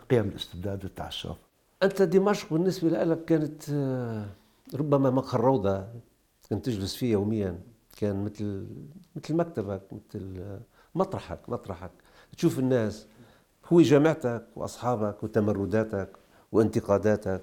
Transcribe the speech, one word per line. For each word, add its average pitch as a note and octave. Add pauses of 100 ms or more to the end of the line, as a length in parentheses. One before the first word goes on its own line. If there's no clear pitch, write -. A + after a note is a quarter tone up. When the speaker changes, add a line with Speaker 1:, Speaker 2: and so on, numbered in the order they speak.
(100)
Speaker 1:
قيم A#2
الاستبداد G2
والتعسف. E2+ (460)
Speaker 2:
أنت G3
دمشق F#3+
بالنسبة E3
لك E3
كانت، D3+
آه، B2+ (480)
ربما C#3+
مقهى B2+
الروضة، G2+ (640)
كنت G2+
تجلس G2
فيه B2
يوميًا، G2+ (380)
كان G2+
مثل، G#2 (500)
مثل D#3
مكتبك، A2+ (100)
مثل، G2
آه، G2 (340)
مطرحك، C#3 (100)
مطرحك، F#2 (460)
تشوف C3+
الناس، B2+ (640)
هو E3+
جامعتك C#3+ (100)
وأصحابك G#2+
وتمرداتك G#2 (440)
وانتقاداتك G#2